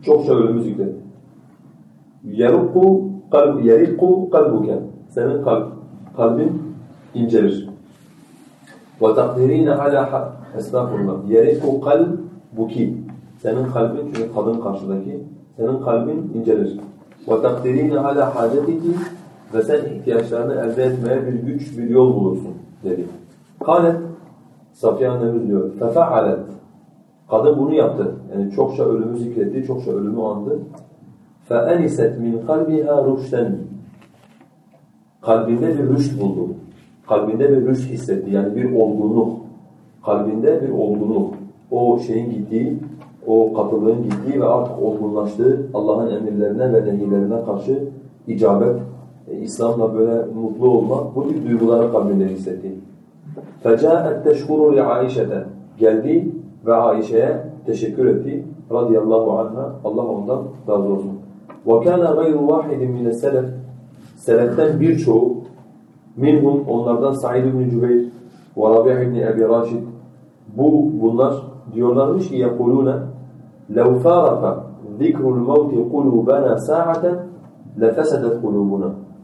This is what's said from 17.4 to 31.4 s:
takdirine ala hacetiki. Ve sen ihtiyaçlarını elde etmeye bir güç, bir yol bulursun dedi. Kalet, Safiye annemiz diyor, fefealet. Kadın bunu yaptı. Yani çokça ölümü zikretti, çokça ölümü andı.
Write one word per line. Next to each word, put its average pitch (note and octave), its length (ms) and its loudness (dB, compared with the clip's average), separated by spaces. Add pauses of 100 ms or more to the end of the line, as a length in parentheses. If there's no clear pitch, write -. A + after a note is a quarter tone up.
takdirine C#3 560 0
ala C#3+ 360 0
hacetiki. D3 540 -2 (680)
Ve A2+ 80 2
sen D3 220 0
ihtiyaçlarını A#2 720 -2
elde A#2+ 300 -2
etmeye B2+ 420 -2
bir B2+ 60 -4
güç, B2 460 -6
bir A#2 120 -4
yol B2+ 240 6
bulursun F#2+ 400 -4 (300)
dedi. F2+ 200 -4 (600)
Kalet, E3+ 320 4 (760)
Safiye B2 360 0
annemiz A#2 400 -2
diyor, G2 300 0
fefealet. A2+ 800 0 (720)
Kadın C#3+ 280 4
bunu D3 160 0
yaptı. - 400 0 (200)
Yani G2+ 160 -2
çokça - 340 0
ölümü A2+ 340 -2
zikretti, A#2 480 -4
çokça B2+ 240 -6
ölümü G#2 320 -4
andı. G#2 360 -4 (920)